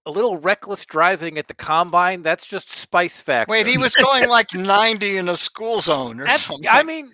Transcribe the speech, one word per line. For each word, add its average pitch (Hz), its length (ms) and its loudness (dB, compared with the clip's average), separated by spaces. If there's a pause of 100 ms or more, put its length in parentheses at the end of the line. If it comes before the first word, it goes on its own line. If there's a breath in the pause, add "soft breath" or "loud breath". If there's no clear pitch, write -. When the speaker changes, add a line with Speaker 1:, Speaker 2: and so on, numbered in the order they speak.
Speaker 1:
a 156 60 -10
little 202 260 0
reckless 190 480 -4
driving 165 520 0
at 147 120 -8
the - 40 -18
combine, 175 680 0
that's 160 240 -2
just 190 220 -10
spice - 500 -2
factor. 120 320 0
Speaker 2:
Wait, 220 160 2
he 254 100 2
was 254 160 2
going, 254 360 2
like, 226 240 2
ninety 202 640 0
in 180 100 -4
a 175 80 -2
school 220 460 0
zone 127 400 -2
or 143 40 -8
Speaker 1:
That's, - 200 2
Speaker 2:
something. - 240 -8
Speaker 1:
I 254 140 6
mean, 320 300 -8